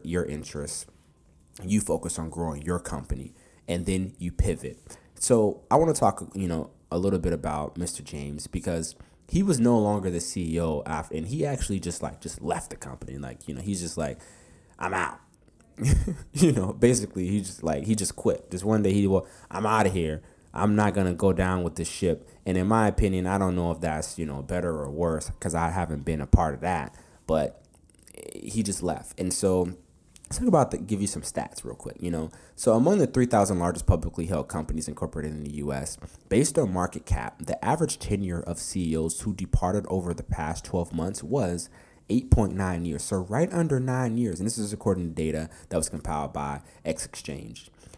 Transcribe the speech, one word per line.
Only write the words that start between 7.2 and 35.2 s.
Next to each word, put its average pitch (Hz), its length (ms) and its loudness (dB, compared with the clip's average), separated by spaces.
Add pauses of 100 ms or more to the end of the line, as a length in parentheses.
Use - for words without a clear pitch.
about 76 440 -4
Mister 85 260 -6
James, 71 440 -10
because 82 480 -4 (340)
he 170 140 4
was 185 160 4
no 120 200 6
longer 104 320 2
the 85 100 -2
C 82 360 -4
E 85 40 2
O 80 240 0
after, 78 320 -6
and 80 100 -4
he 104 200 -2
actually 104 340 -4
just, 87 220 -8
like, - 180 -8
just - 220 -12
left - 280 -4
the - 60 -10
company. 65 400 -12
Like, 67 320 -12
you 76 60 -8
know, 65 80 -8
he's 95 180 -2
just 85 160 -6
like, 71 240 -4 (580)
"I'm 90 140 -2
out." 90 260 -4 (600)
<laughs> - 560 0
You 151 180 6
know, 95 220 0
basically, 107 540 2
he 101 120 2
just, - 220 -8
like, 78 220 0
he 110 100 2
just 104 200 -2
quit. - 360 0
Just 92 140 -6
one 107 180 4
day, 95 100 4
he, 101 140 4
"Well, 95 200 4 (240)
I'm 98 140 -4
outta 107 240 4
here. 82 320 0 (340)
I'm 104 220 2
not 104 160 4
gonna 92 220 2
go 95 180 4
down 92 320 2
with 85 120 -4
this 85 120 -4
ship." - 400 -2 (160)
And 92 140 2
in 92 80 2
my 110 220 4
opinion, 95 380 2
I 98 120 2
don't 92 180 2
know 87 140 0
if 80 100 -4
that's, 78 380 -4
you 82 80 -4
know, 69 160 -8
better 85 280 -2
or 73 200 -4
worse, 80 400 -2 (100)
'cause 85 140 -4
I 82 160 0
haven't 78 340 -2
been 78 160 -2
a 67 60 -6
part 78 260 4
of 67 80 -8
that, 85 340 -2 (320)
but 76 380 0 (720)
he 107 280 -4
just 98 200 -4
left. 82 360 -6
And 92 140 -2
so 90 440 2 (480)
let's - 140 -8
talk 247 100 0
about 160 240 6
the, - 60 -2
give 101 220 -2
you 101 60 0
some 78 160 -4
stats - 420 -8
real - 120 -10
quick, - 240 -12
you 87 100 -4
know. 80 200 -4 (260)
So 113 180 4
among 160 240 6
the 147 80 6
three 127 200 4
thousand 101 340 4
largest 87 260 0
publicly 85 400 2
held 80 220 -2
companies 78 400 -4
incorporated 76 440 -6